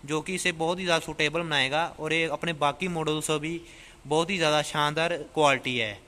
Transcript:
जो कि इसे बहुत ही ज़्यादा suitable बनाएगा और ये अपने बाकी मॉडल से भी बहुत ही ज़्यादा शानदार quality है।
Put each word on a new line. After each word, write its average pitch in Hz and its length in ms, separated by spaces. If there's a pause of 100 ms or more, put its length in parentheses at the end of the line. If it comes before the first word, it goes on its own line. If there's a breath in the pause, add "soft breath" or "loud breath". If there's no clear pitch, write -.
जो 151 140
कि 185 140
इसे 175 180
बहुत 165 260
ही 190 60
ज़्यादा 165 220
suitable 156 340
बनाएगा 151 600
और 156 120
ये 165 120
अपने 160 280
बाकी 147 360
मॉडल 156 320
से 156 180
भी 165 220 (460 loud breath)
बहुत 160 240
ही 196 60
ज़्यादा 151 260
शानदार 156 500
quality 139 680
है। 107 300